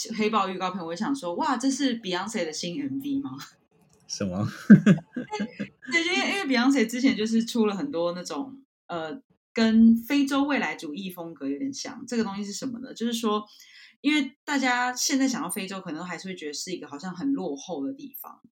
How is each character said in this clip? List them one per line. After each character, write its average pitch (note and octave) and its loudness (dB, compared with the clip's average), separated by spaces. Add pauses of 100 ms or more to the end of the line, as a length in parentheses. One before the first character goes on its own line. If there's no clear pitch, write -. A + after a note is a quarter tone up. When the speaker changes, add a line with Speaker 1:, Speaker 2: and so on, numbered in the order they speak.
(160)
Speaker 1:
黑 G#3+ 2
豹 G3+ 2
预 F#3 -4
告 F3+ -2
片， F3+ -6
我 E3+ -6
就 - -6
想 A3 -2
说 F3 -4
，“哇， C#4+ 0
这 C4+ 0
是 B3+ 0
Beyonce F#3 -4
的 D#3 -4
新 E3+ -6
M C3+ -4
V C#3 -2
吗？” C3+ -6 (680)
Speaker 2:
什 - -6
么？ F#2+ -2 (100)
<laughs> - -2 (1200)
Speaker 1:
对， E4 2
因 F4+ -2
为， F#4 0
因 G4 -2
为 B3+ 2
Beyonce B3+ 4
之 B3 -6
前 A#3+ 4
就 G#3+ -2
是 A3+ 2
出 A3 2
了 G3+ 0
很 D3 -4
多 E3+ 0
那 F3 -8
种， C#3+ -8 (240)
呃， E3+ -8 (320)
跟 A3+ 8
非 C#4+ 2
洲 C#4 2
未 C#4 2
来 D#3+ -2
主 D3 -10
义 F#3+ -8
风 E3+ -12
格 C#3 -8
有 C#3 -4
点 C#3 -4
像。 - -12
这 B3 -4
个 A3+ 2
东 G3 -4
西 G3+ -6
是 G3+ -8
什 - -8
么 A#3 -6
呢？ - -14
就 A3+ -4
是 A#3+ -2
说， G#3+ 0 (580)
因 D4 2
为 C#4+ 0
大 D4 -2
家 B3 0
现 C4+ 0
在 C4+ 4
想 G3+ -2
到 F3 -6
非 G3 -6
洲， F#3+ -8
可 F3 -10
能 D#3+ -8
还 F3+ -8
是 F#3 -12
会 F3+ -8
觉 E3 -12
得 D3 -8
是 - -8
一 E3+ -6
个 D3+ -12
好 C#3 -12
像 F#3 -8
很 C#3 -2
落 C#3 -2
后 D#3 -8
的 - -6
地 - -16
方。 - -20 (160)